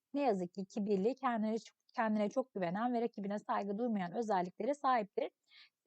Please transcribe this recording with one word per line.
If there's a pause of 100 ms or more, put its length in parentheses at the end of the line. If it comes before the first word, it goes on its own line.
(140)
ne
yazık
ki
kibirli,
kendine, (360)
kendine
çok
güvenen
ve
rakibine
saygı
duymayan
özelliklere
sahiptir. (540)